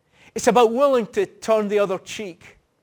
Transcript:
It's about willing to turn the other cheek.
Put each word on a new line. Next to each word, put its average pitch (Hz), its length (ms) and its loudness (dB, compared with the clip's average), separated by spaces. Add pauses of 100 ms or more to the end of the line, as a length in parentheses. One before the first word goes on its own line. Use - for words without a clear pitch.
(340)
It's - 120 -6
about 233 260 4
willing 254 360 2
to 190 180 -4
turn 214 420 -4
the 208 100 0
other 202 200 -2
cheek. - 600 -16 (240)